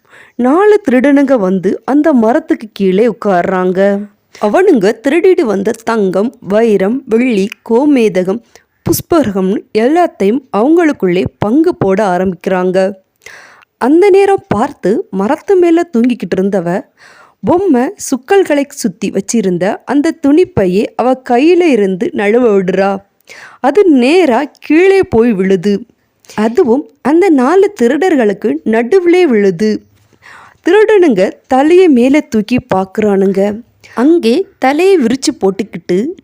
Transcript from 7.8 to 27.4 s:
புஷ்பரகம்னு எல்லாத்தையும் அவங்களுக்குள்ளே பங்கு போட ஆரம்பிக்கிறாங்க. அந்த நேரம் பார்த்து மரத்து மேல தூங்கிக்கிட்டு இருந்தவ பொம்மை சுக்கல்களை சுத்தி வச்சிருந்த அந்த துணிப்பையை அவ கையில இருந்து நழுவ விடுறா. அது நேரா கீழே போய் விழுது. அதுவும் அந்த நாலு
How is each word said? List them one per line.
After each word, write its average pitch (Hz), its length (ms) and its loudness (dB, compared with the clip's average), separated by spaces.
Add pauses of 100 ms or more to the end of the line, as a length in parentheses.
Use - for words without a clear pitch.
புஷ்பரகம்னு 202 840 -2 (140)
எல்லாத்தையும் 269 640 0 (180)
அவங்களுக்குள்ளே 254 680 0 (120)
பங்கு 302 380 0
போட 190 420 -2
ஆரம்பிக்கிறாங்க. 185 720 -2 (840)
அந்த 330 320 2
நேரம் 392 380 2
பார்த்து 240 640 -4
மரத்து 226 440 -2
மேல 339 420 0
தூங்கிக்கிட்டு 226 420 -2
இருந்தவ 190 420 -2 (600)
பொம்மை 302 540 0
சுக்கல்களை 294 760 -2
சுத்தி - 420 -8
வச்சிருந்த 190 760 -2
அந்த 302 420 -2
துணிப்பையை 233 580 0 (100)
அவ 254 340 -2
கையில 311 320 2
இருந்து 208 520 0
நழுவ 214 460 0
விடுறா. 196 380 -2 (600)
அது 302 260 2
நேரா 285 580 2 (160)
கீழே 370 440 2
போய் 233 300 0
விழுது. 190 520 -2 (500)
அதுவும் 233 540 0 (120)
அந்த 339 280 2
நாலு 311 520 2